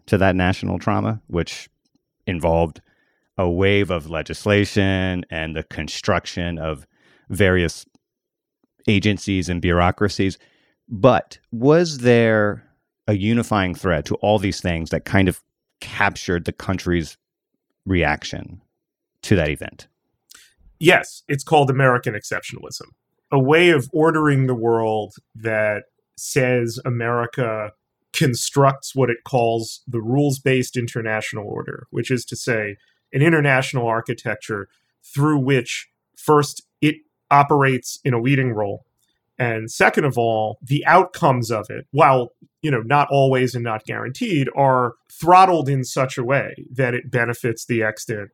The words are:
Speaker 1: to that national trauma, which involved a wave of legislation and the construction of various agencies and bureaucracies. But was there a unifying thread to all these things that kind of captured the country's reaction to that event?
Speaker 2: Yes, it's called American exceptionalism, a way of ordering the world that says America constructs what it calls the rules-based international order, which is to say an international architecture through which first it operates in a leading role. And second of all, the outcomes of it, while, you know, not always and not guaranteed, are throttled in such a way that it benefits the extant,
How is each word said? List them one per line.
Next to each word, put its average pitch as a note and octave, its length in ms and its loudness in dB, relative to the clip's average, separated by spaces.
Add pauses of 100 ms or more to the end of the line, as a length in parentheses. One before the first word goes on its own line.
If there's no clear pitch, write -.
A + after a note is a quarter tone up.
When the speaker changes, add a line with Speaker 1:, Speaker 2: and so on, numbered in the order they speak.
Speaker 1:
to G2+ 120 2
that F#2+ 160 4
national F#2 440 0
trauma, G#2+ 500 -4
which - 420 -6 (560)
involved E2 540 0 (580)
a F2+ 100 0
wave G2 420 2
of D#2+ 200 -4
legislation F#2 1200 0
and D#2+ 260 -6
the D#2+ 60 -4
construction F2 960 -6
of D#2 280 -8 (420)
various F#2 580 0 (1000)
agencies G2 600 0
and F2 140 -4
bureaucracies. F2+ 760 2 (500)
But A2+ 500 2 (120)
was D3 480 2
there A2+ 640 2 (420)
a G#2+ 80 2
unifying G#2 600 0
thread D#2+ 320 -2
to - 100 -4
all G#2 220 2
these F#2+ 220 -2
things E2 300 -4
that D#2+ 140 -4
kind F#2+ 240 4
of - 120 -2 (400)
captured F#2+ 640 -4
the - 80 -6
country's F2 640 -4 (720)
reaction - 720 -2 (640)
to G#2 140 2
that D#2 120 0
event? - 380 -10 (920)
Speaker 2:
Yes, D#3+ 500 2
it's C#3+ 160 -4
called C#3+ 260 4
American B2 440 0
exceptionalism, - 720 -12 (420)
a C#3+ 80 2
way D#3 320 4
of C3 220 2
ordering D3+ 540 2
the B2+ 80 -2
world A2 600 -2 (200)
that G#2+ 500 -2 (320)
says B2 680 -2
America A#2 880 -4 (400)
constructs C3+ 800 0
what B2+ 140 2
it A#2 160 -4
calls A2+ 640 -2
the A#2 140 -6
rules-based C3 760 0
international A2 680 -6
order, - 440 -10
which B2 200 -6
is B2 140 -2
to - 100 -12
say G#2+ 420 -4 (360)
an C#3 100 2
international C#3 640 2
architecture A2+ 800 -6 (340)
through D3 360 0
which C3 500 -2 (280)
first D3 460 0 (180)
it D3+ 160 0 (340)
operates C#3 720 4
in C3+ 80 2
a A#2 80 0
leading C3 300 0
role. G#2 340 -6 (540)
And A2+ 320 -4
second F#3 340 0
of C3 140 -2
all, A2 420 -2
the C#3 260 -2
outcomes D3+ 640 2
of G#2+ 200 -4
it, - 220 -12
while, C3+ 400 4 (280)
you D#3 100 -2
know, A#2 120 0
not C#3+ 280 2
always C3+ 440 2
and A#2+ 100 -6
not A2 200 -6
guaranteed, C3+ 680 -4
are B2+ 420 2 (140)
throttled F3 580 6
in C3+ 160 0
such C3 340 -4
a B2 60 -4
way A#2 460 -4
that B2 220 0
it B2 180 -6
benefits A#2 540 -2
the A#2 180 -2
extant, G#2+ 520 -6